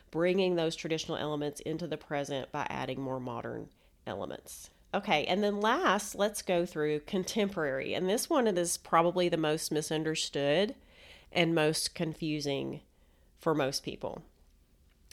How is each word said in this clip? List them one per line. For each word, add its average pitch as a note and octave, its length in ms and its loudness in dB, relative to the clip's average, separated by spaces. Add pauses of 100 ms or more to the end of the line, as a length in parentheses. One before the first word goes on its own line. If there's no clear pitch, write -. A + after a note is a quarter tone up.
bringing F3+ 460 2
those E3 200 0
traditional D#3+ 420 -4
elements D3 440 -2
into D#3+ 240 -4
the D3 120 -4
present C#3+ 540 -4
by C#3+ 180 -4
adding C3 320 -4
more C3 180 -4
modern A#2 500 -6 (380)
elements. - 640 -8 (260)
Okay, F#3 300 2
and F#3+ 180 2
then G#3 160 0
last, A3 560 2
let's G#3 260 0
go F3 240 2
through D3+ 360 -2
contemporary. F#3 920 -2
And F#3 160 0
this A#3 180 0
one C4+ 200 2
is F3 300 2
probably F3 520 4
the E3+ 80 2
most D#3+ 340 0
misunderstood D#3 1000 0 (580)
and E3 220 2
most D#3 400 2
confusing D3+ 880 -4 (580)
for D#3+ 140 0
most C#3+ 300 0
people. - 400 -8 (880)